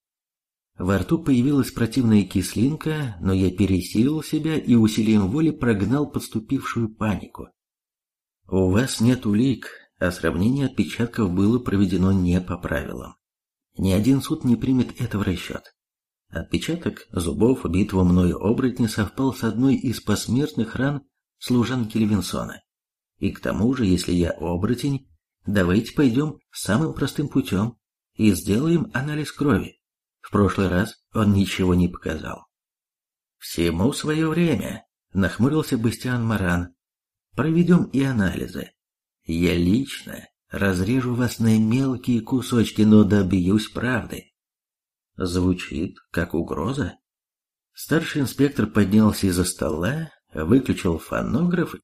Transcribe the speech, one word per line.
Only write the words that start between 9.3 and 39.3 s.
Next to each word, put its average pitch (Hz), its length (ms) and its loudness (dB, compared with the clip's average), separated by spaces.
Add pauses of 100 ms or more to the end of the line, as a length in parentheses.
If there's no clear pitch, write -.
а 90 120 0
сравнение 98 560 0
отпечатков 107 680 -2
было 101 260 2
проведено 95 540 2
не 90 280 2
по 90 160 -8
правилам. - 600 -8 (600)
Ни 95 160 0
один 120 300 2
суд - 220 -6
не 120 120 4
примет 127 440 0
это 117 180 -4
в 98 40 -2
расчёт. - 420 -4 (640)
Отпечаток - 840 -6
зубов 95 520 0
убитого 92 400 0
мною 90 380 4
оборотня 117 460 0
совпал 117 460 -4
с - 100 -8
одной 117 300 2
из 117 260 -4
посмертных 117 760 -2
ран 139 260 -2 (360)
служанки 120 600 -2
Левинсона. 92 640 -2 (560)
И - 140 -2
к - 80 -14
тому 110 340 0
же, 131 100 -2
если 90 280 2
я 87 180 2
оборотень, 107 800 -4 (340)
давайте 101 480 2
пойдём 143 460 2 (120)
самым 143 440 -2
простым 143 340 -4
путём 117 500 -2 (420)
и 107 120 6
сделаем 127 600 0
анализ 147 400 -4
крови. 98 480 0 (400)
В - 100 -20
прошлый 101 380 2
раз 90 340 -2 (120)
он 104 180 2
ничего 95 420 2
не 90 140 4
показал». - 580 -8 (920)
«Всему 85 560 -2
своё 156 340 -2
время», 160 560 -2 (300)
нахмурился 127 640 0
Бастиан 120 460 -2
Маран. 92 500 -2 (600)
«Проведём 160 500 2
и 135 180 -2
анализы». 92 720 -2 (600)